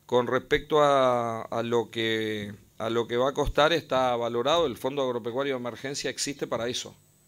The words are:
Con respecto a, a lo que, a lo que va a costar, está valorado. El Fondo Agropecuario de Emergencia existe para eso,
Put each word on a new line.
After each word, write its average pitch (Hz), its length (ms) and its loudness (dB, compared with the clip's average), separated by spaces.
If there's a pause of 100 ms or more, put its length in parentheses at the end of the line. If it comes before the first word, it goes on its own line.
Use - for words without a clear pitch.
Con 123 220 2
respecto 143 540 2
a, 123 600 4
a 117 220 -4
lo 117 280 0
que, 110 640 -2 (240)
a 110 120 -4
lo 117 180 0
que 117 100 -2
va 131 140 2
a - 20 -8
costar, 147 400 2
está 131 420 0
valorado. 120 500 2
El 120 120 -4
Fondo 139 260 -2
Agropecuario 127 520 -2
de 127 40 -6
Emergencia 127 500 -8
existe - 380 -6
para 120 220 -4
eso, 107 260 -8 (320)